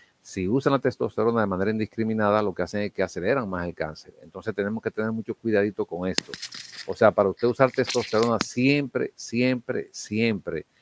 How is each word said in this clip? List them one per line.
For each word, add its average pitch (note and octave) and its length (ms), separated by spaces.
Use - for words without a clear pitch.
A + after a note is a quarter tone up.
si F#2 240
usan C3+ 260
la C3 60
testosterona A#2 640
de G2+ 60
manera F#2+ 220
indiscriminada, A2 720
lo G2 120
que F2+ 100
hacen G#2 180
es G#2 120
que F#2+ 100
aceleran G2+ 440
más F2 200
el E2 80
cáncer. D#2 380
Entonces F#2 320
tenemos G#2 260
que A2 80
tener A2 220
mucho A2+ 240
cuidadito G#2 500
con F2 220
esto. - 240
O F#2 80
sea, G#2+ 160
para G2 180
usted A#2+ 180
usar B2+ 240
testosterona A#2 680
siempre, C3 760
siempre, B2 760
siempre G#2 760